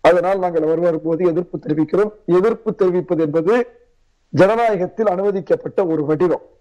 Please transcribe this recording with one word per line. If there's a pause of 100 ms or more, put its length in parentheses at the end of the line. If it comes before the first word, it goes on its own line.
அதனால்
நாங்கள்
அவர்
வரும்போது
எதிர்ப்பு
தெரிவிக்கிறோம். (140)
எதிர்ப்பு
தெரிவிப்பது
என்பது (760)
ஜனநாயகத்தில்
அனுமதிக்கப்பட்ட
ஒரு
வடிவம். (160)